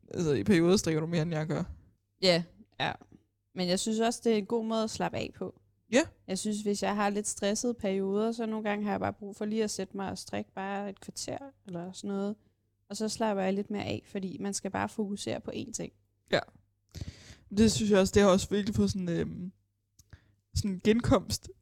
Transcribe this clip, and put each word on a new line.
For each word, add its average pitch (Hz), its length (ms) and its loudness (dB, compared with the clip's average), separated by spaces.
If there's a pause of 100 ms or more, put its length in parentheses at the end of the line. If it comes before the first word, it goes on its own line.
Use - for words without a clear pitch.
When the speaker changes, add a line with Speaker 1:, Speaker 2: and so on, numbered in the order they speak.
(140)
Speaker 1:
altså 156 180 0
i 101 120 2
perioder 175 320 6
strikker 160 240 2
du 160 60 -2
mere, 170 160 0
end 170 120 -2
jeg 156 120 -2
gør. 156 160 -2 (600)
Speaker 2:
Ja, 175 200 6 (380)
ja. - 120 -2 (640)
Men 180 140 -2
jeg 180 120 2
synes 220 200 0
også, 226 240 0
det 233 80 4
er 220 40 4
en 202 100 0
god 226 180 -2
måde 220 200 0
at 226 60 -4
slappe - 280 -4
af - 180 -6
på. - 240 -10 (320)
Speaker 1:
Ja. 240 80 8 (280)
Speaker 2:
Jeg 185 100 -4
synes, 208 220 -2
hvis 202 220 -2
jeg 196 140 0
har 202 140 2
lidt 208 180 -4
stressede 214 460 -2
perioder, 202 580 0
så 226 140 -4
nogle 220 220 -4
gange 208 160 -2
har 208 60 -2
jeg 196 100 -2
bare 202 120 -2
brug 202 240 -14
for - 80 -6
lige 214 200 0
at 208 60 -2
sætte 190 260 -8
mig 190 140 -4
og 185 80 -8
strikke - 340 -8
bare 196 380 -6
et 196 100 -18
kvarter - 380 -10 (280)
eller 180 260 -8
sådan - 160 -10
noget. 202 280 -2 (540)
Og 202 60 -8
så 220 120 -2
slapper 214 340 0
jeg 190 120 2
lidt 202 160 -4
mere 202 140 -2
af, 196 220 -4
fordi 185 340 -8
man 202 140 -4
skal - 160 -6
bare 196 180 -2
fokusere 202 520 -4
på - 140 -10
én - 180 -8
ting. - 200 -8 (400)
Speaker 1:
Ja. 185 80 4 (1160)
Det 214 160 8
synes 214 180 0
jeg 202 100 8
også, 190 140 4
det 202 80 8
har 202 80 8
også 196 200 4
virkelig 202 240 0
fået 202 160 2
sådan, 185 180 -4
øhm, 170 440 -4 (1000)
sådan - 160 0
en 185 140 -6
genkomst, 220 640 2 (160)